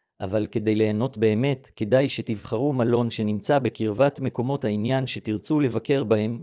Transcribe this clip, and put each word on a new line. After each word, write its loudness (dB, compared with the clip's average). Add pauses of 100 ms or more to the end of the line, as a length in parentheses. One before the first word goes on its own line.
(200)
אבל -2
כדי 0
ליהנות 0
באמת, 2
כדאי 2
שתבחרו -4
מלון 2
שנמצא 0
בקרבת 0
מקומות -4
העניין 0
שתרצו -2
לבקר 0
בהם, 0